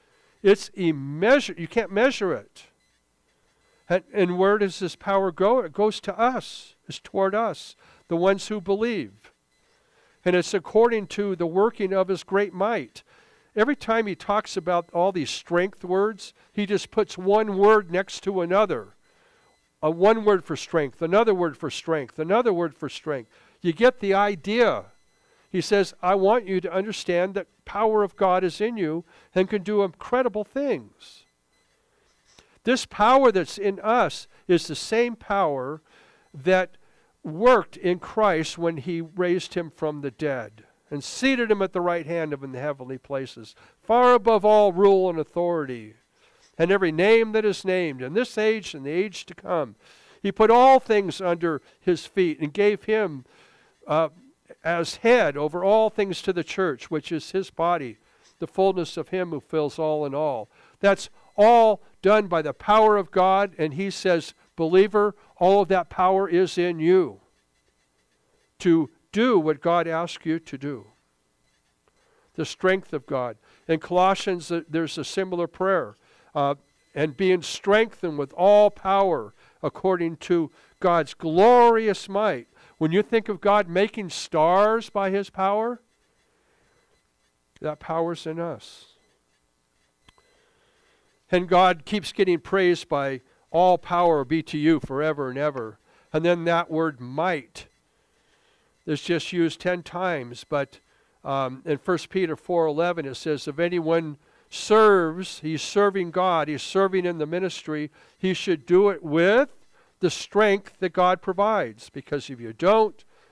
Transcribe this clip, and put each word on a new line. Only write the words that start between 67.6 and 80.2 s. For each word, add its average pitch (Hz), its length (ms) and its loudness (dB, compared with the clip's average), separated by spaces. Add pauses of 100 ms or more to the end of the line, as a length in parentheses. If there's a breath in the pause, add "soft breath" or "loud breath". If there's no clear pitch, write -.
to 165 320 2 (200)
do 226 280 2
what 156 200 -2
God 170 280 0
asks 165 380 -6
you 165 140 -2
to 156 180 -16
do." 135 280 -10 (1500)
The 160 100 -6
strength 190 480 -2
of 143 140 -8
God. 123 300 -6 (300 soft breath)
In 160 120 0
Colossians, 180 720 0
uh, 170 180 -4
there's 160 280 -4
a 151 60 -8
similar 180 440 -4
prayer, 175 480 -2 (400 soft breath)
uh, 143 200 0 (380)
"And 147 240 -4
being 185 240 2
strengthened 202 760 -2
with 139 160 -6
all 208 360 6
power 190 640 0 (280 soft breath)
according 170 560 -2
to 170 340 -2 (280 soft breath)